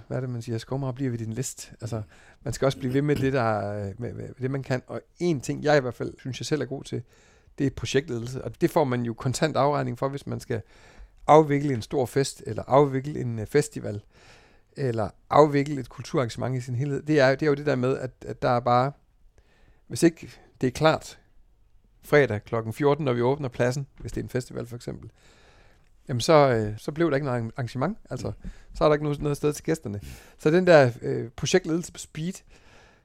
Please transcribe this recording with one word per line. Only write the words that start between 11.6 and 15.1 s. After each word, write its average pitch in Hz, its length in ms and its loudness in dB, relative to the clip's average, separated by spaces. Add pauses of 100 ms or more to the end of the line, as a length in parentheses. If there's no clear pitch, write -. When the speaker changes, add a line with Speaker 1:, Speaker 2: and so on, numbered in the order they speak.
Speaker 1:
en 110 80 -4
stor 131 240 -2
fest, - 400 -4
eller 107 200 -6
afvikle 139 540 2
en, 120 180 -4
øh, 104 80 -6
festival, 113 560 -2 (720)
eller 113 320 -2 (220)